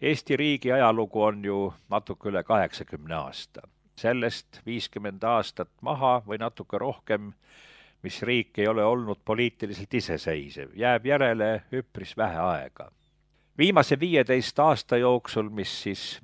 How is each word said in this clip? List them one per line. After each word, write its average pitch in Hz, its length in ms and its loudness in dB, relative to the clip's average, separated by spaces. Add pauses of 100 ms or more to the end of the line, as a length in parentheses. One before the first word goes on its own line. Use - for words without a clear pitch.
Eesti 139 360 0
riigi 139 340 2
ajalugu 113 520 4
on 104 200 0
ju 101 140 -2 (320)
natuke 101 400 -4
üle 92 140 -2
kaheksakümne 82 720 -2
aasta. - 500 -10 (340)
Sellest 117 680 -2
viiskümmend 104 640 -8
aastat 110 440 0 (100)
maha 131 460 0
või 104 120 -6
natuke 113 400 -6
rohkem, 104 540 -4 (720)
mis 92 200 -8
riik 120 400 0
ei 104 80 4
ole 110 140 2
olnud 113 400 0
poliitiliselt 110 680 -4
iseseisev, 73 840 -4
jääb 120 260 2
järele 123 440 2 (260)
üpris 113 420 -10
vähe 92 220 -2
aega. 73 480 -4 (720)
Viimase 151 400 6
viieteist 135 600 2
aasta 147 380 4
jooksul, 120 520 2
mis 104 240 -6 (100)
siis 98 200 -6 (200)